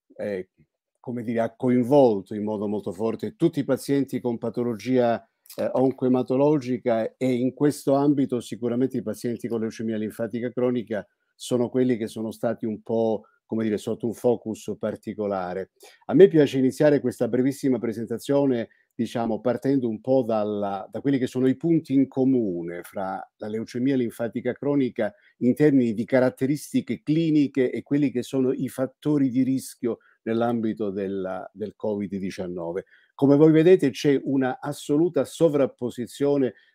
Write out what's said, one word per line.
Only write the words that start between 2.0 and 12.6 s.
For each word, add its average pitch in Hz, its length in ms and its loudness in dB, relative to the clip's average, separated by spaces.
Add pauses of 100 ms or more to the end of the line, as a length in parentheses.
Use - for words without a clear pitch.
in 104 80 -6
modo 107 240 -4
molto 104 240 -4
forte 107 440 -4
tutti 165 220 0
i 139 60 -2
pazienti 135 560 -2
con 120 180 -4
patologia, 120 920 -2 (280)
eh, 107 180 -2
oncoematologica, 127 1400 0
e 131 140 -2
in 127 240 -2
questo 143 400 0
ambito 139 440 0
sicuramente 117 580 -4
i 120 40 -2
pazienti 117 460 -6
con 110 140 -4
leucemia 110 360 -6
linfatica 113 540 -6
cronica 117 520 -4 (300)
sono 120 360 -2
quelli 127 280 0
che 110 80 -6
sono 110 240 -8
stati 113 380 -6